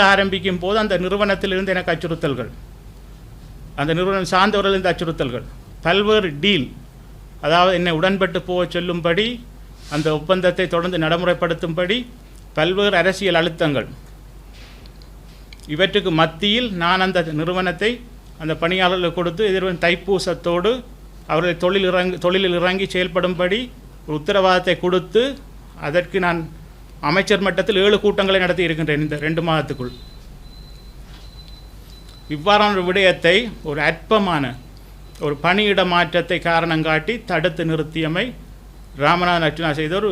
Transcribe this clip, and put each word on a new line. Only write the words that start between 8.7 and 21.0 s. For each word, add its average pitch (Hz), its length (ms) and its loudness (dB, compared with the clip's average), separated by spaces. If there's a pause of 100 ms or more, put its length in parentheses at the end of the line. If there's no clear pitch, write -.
சொல்லும்படி, 175 500 0 (680)
அந்த 151 220 0
ஒப்பந்தத்தை 175 520 2
தொடர்ந்து 175 380 0
நடைமுறைப்படுத்தும்படி 175 960 0 (560)
பல்வேறு 190 420 2
அரசியல் 180 440 2
அழுத்தங்கள், 160 480 0 (1800)
இவற்றுக்கு 180 460 2
மத்தியில் 202 600 2
நான் 180 280 2
அந்த 185 160 2 (140)
நிறுவனத்தை 180 560 -2 (480)
அந்த 160 180 -4
பணியாளர்களுக்கு 180 640 0
கொடுத்து 175 280 -2
எதிர்வரும் 185 360 -2
தைப்பூசத்தோடு 175 880 0 (540)